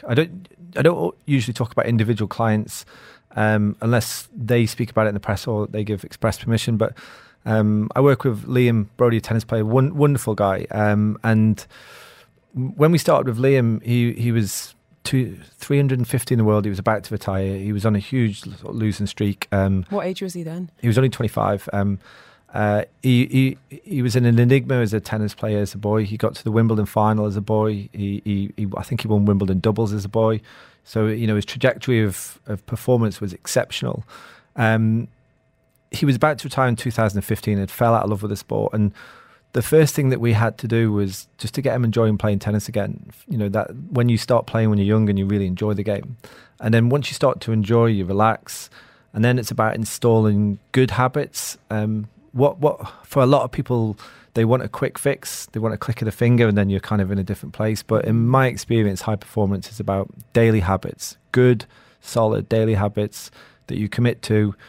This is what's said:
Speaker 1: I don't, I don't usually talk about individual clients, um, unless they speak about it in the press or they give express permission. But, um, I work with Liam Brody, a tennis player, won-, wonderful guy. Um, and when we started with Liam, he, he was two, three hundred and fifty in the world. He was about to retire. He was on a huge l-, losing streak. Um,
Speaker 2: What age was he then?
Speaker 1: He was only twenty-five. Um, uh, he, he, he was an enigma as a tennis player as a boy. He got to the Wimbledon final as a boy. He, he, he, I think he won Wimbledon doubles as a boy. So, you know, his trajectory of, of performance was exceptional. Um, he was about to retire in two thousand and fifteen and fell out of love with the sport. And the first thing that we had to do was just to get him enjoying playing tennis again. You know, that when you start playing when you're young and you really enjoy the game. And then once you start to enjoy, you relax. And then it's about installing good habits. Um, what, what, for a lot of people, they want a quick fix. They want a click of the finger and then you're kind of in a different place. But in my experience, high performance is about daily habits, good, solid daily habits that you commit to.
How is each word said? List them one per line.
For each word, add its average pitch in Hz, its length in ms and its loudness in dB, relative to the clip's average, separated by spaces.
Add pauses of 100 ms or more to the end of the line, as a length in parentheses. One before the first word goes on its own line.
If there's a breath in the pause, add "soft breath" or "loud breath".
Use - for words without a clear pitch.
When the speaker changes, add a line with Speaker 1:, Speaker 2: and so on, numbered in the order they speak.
Speaker 1:
I 120 60 -2
don't, 170 340 -2 (300)
I 131 60 0
don't 165 320 0 (100)
usually 127 300 0
talk 117 160 -4
about - 160 0
individual 110 400 0
clients, 107 580 -2 (500 loud breath)
um, 107 460 2
unless 117 500 -2
they 120 360 0
speak - 240 -6
about 110 160 2
it - 20 2
in 101 60 -4
the 98 40 -4
press - 280 -4
or 107 180 -2
they 107 180 -6
give 101 200 -6
express - 340 -4
permission. 113 400 -2
But, 110 160 0 (540 loud breath)
um, 107 480 2
I 131 60 2
work 139 220 4
with 117 220 -2
Liam 117 400 2 (100)
Brody, 117 220 2
a 107 40 -2
tennis 110 220 -2
player, 110 220 -2
won-, 131 320 2
wonderful 143 380 0
guy. 98 340 0
Um, 104 540 2
and 110 420 2 (880 loud breath)
when 139 380 0
we 170 80 4
started 135 280 2
with 117 120 -2
Liam, 127 440 4
he, 120 300 2
he 120 180 -2
was - 440 -2 (280)
two, 127 360 -2 (180)
three 143 200 -2
hundred 135 200 2
and 120 100 0
fifty 131 280 -2
in - 20 4
the 110 60 4
world. 107 220 4
He 107 40 -2
was 95 100 -4
about 104 260 0
to - 80 -8
retire. 98 440 -4
He 101 160 -6
was 101 120 -4
on 107 100 2
a 98 40 0
huge 117 460 -2
l-, 101 280 -14
losing 107 340 -2
streak. - 440 -4
Um, 98 380 2
Speaker 2:
What 202 160 -4
age 185 160 -6
was 185 120 -8
he 175 100 -10
then? 165 260 -10 (120)
Speaker 1:
He 120 60 0
was 110 120 2
only 131 100 2
twenty-five. 104 640 -4
Um, 101 260 0 (520 loud breath)
uh, 104 340 0 (180)
he, 131 540 2 (120)
he, 143 140 -18
he 156 180 -6
was 123 140 -2
an 123 100 2
enigma 123 560 4
as 104 100 -2
a 110 80 -2
tennis 107 360 -4
player 104 240 -2
as 101 160 -4
a - 20 -12
boy. 104 260 0
He 104 140 -6
got - 160 -2
to - 100 -16
the 113 80 -4
Wimbledon 110 360 2
final 107 400 2
as 98 80 -4
a 101 60 -2
boy. 107 520 -2
He, 101 320 -6
he, 101 320 -2
he, 104 180 -4
I - 60 -8
think - 200 -6
he 113 60 -6
won 104 180 4
Wimbledon 95 340 2
doubles 104 340 0
as 104 100 -6
a 101 60 -8
boy. 110 320 0 (420 loud breath)
So, 110 220 -2
you 110 220 -2
know, 107 80 2
his 104 100 0
trajectory 123 580 0
of, - 440 -6
of 104 180 -8
performance 113 560 0
was 95 120 -6
exceptional. - 720 -4 (520 loud breath)
Um, 110 520 2 (840)
he - 160 -2
was 131 80 2
about 147 240 2
to - 60 -14
retire 131 220 0
in 120 80 0
two - 160 -6
thousand 104 280 0
and - 60 -6
fifteen 104 340 -2
and 98 100 -4
fell 117 240 2
out 107 100 2
of 101 60 -2
love 104 140 -4
with 104 80 -6
the 101 60 -4
sport. 107 360 -4
And 104 200 0 (600 loud breath)
the 120 100 0
first 151 320 4
thing 139 140 0
that 127 100 0
we 117 140 2
had 110 260 0
to 120 80 -8
do 113 240 2
was 101 360 -2 (120)
just - 160 -8
to 143 60 -2
get 127 140 0
him 123 80 0
enjoying 110 340 2
playing 101 220 0
tennis 104 280 -2
again. - 440 -6 (160)
You 165 100 -4
know, 104 120 -2
that 101 260 -4 (160)
when 120 180 2
you 117 80 4
start 113 280 2
playing 113 240 0
when 104 80 2
you're 98 100 2
young 107 220 4
and 101 80 0
you 98 80 0
really 98 220 0
enjoy 104 260 -2
the 98 100 -4
game. 107 340 -6 (420 loud breath)
And 113 140 0
then 117 160 4
once 139 200 0
you - 60 -10
start - 260 0
to 113 100 -6
enjoy, 113 360 4
you 101 180 0
relax. 101 640 -2 (440 loud breath)
And 110 120 0
then 123 140 2
it's 110 120 -6
about 110 240 0
installing 107 840 2 (120)
good 127 200 2
habits. 127 640 -4 (140)
Um, 107 360 -2 (240)
what, 143 280 0
what, 123 200 0 (280 loud breath)
for 139 160 2
a - 20 6
lot 135 160 6
of 123 100 -4
people, 113 460 -2 (380 loud breath)
they 113 100 4
want 127 160 2
a - 80 -8
quick - 300 -6
fix. - 480 -4
They - 120 -10
want 110 140 -2
a 104 40 -8
click - 220 -6
of 113 60 -2
the 107 60 -2
finger 120 360 4
and 104 80 2
then 101 140 2
you're 98 100 0
kind 104 220 -2
of 95 80 0
in 98 80 -2
a 95 60 -2
different - 320 -8
place. 110 260 -2
But 110 240 0
in 113 220 2
my 131 180 4
experience, 110 560 0
high 107 140 -2
performance 98 560 -4
is - 80 -18
about 98 300 -4 (240)
daily 113 260 4
habits, - 580 -4 (140)
good, 123 340 4 (360 soft breath)
solid 107 460 -2
daily 110 280 2
habits 104 560 -4 (340 loud breath)
that - 140 -8
you 104 100 -4
commit 120 340 0
to. 107 300 2 (160 soft breath)